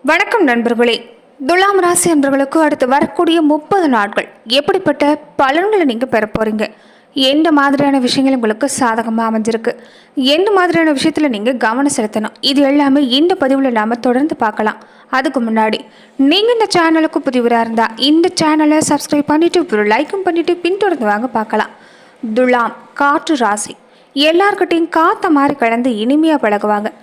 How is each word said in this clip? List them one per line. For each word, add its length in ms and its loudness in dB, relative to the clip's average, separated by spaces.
வணக்கம் 400 0
நண்பர்களே, 500 0
துலாம் 420 0
ராசி 280 0
அன்பர்களுக்கு 520 0
அடுத்து 260 0
வரக்கூடிய 540 0
முப்பது 460 0
நாட்கள் 400 -2
எப்படிப்பட்ட 520 0
பலன்களை 500 2
நீங்க 220 -2
பெற 200 0
போறீங்க? 380 -4
எந்த 360 2
மாதிரியான 480 2
விஷயங்கள் 380 0
உங்களுக்கு 340 -2
சாதகமா 540 -2
அமைஞ்சிருக்கு? 460 -2
எந்த 180 0
மாதிரியான 420 2
விஷயத்துல 400 0
நீங்க 200 -2
கவனம் 340 0
செலுத்தணும்? 380 -4
இது 180 2
எல்லாமே 340 2
இந்த 280 2
பதிவுல 320 0
நாம 340 -2
தொடர்ந்து 320 0
பார்க்கலாம். 420 -2
அதுக்கு 300 -2
முன்னாடி 380 0
நீங்க 280 2
இந்த 160 2
சேனலுக்கு 520 2
புதியவரா 360 0
இருந்தா 260 -2
இந்த 220 4
சேனலை 380 2
சப்ஸ்கிரைப் 420 -2
பண்ணிட்டு 340 2
ஒரு 260 0
லைக்கும் 340 -2
பண்ணிட்டு 280 -2
பின்தொடர்ந்து 460 -2
வாங்க 180 -2
பார்க்கலாம். 340 -4
துலாம் 400 0
காற்று 420 0
ராசி, 320 -4
எல்லார்கிட்டையும் 760 0
காத்த 360 0
மாதிரி 260 2
கலந்து 340 -2
இனிமையா 400 2
பழகுவாங்க. 460 -2